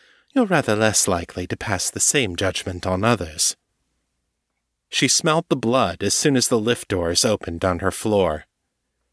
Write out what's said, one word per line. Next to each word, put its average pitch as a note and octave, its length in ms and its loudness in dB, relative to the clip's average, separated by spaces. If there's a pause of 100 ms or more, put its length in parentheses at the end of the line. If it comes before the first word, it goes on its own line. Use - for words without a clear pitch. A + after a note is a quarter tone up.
(360)
"you're B3+ 100 4
rather D3 300 2
less G#2+ 320 2
likely F2 400 -4
to - 100 -4
pass - 320 -4
the A2+ 100 -6
same A2 360 0
judgment F#2 500 -4
on F#2 180 0
others." F2 520 0 (1300)
She - 200 0
smelled E3 420 2
the D#3+ 60 0
blood A2+ 480 0
as G2+ 100 0
soon C#3 240 2
as A#2+ 100 2
the A#2+ 120 2
lift A2 300 -2
doors F2+ 360 0
opened F#2 400 -2
on F2+ 140 0
her F#2+ 100 0
floor. F2+ 560 0 (680)